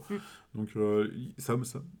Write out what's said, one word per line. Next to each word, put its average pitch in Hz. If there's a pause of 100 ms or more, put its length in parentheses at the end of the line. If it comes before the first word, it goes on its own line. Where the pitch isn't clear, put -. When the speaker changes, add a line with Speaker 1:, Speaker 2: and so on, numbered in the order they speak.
Speaker 1:
Mm. 202 (400)
Speaker 2:
Donc, 107
euh, 107
il, 123
ça, - (100)
ça, - (200)